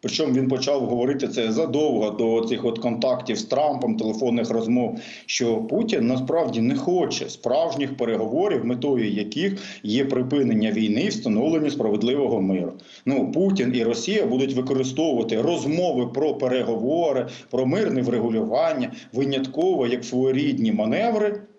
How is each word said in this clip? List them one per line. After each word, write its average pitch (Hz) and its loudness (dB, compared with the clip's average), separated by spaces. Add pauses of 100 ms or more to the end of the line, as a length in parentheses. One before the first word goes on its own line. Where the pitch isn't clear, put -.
причому 147 -2
він 131 2
почав 135 0
говорити 123 0
це 113 -2
задовго 131 2
до 113 2
цих 113 -2
от 113 0
контактів 123 -2
з - -6
Трампом, 127 0
телефонних 117 0
розмов, 113 0 (280)
що 117 0
Путін 143 0
насправді 131 0
не 127 2
хоче 175 -2
справжніх 143 -2
переговорів, 117 0
метою 123 0
яких 127 -2 (300)
є 113 0
припинення 127 2
війни 110 2
і 202 0
встановлення 147 0
справедливого 113 0
миру. 92 0 (340)
Ну, 135 0
Путін 175 2
і 113 0
Росія 151 0
будуть 131 0
використовувати 127 0
розмови 147 0
про 139 0
переговори, 127 0 (240)
про 127 0
мирне 139 2
врегулювання 117 0 (200)
винятково 139 0
як 120 -2
своєрідні 131 2
маневри 208 0 (180)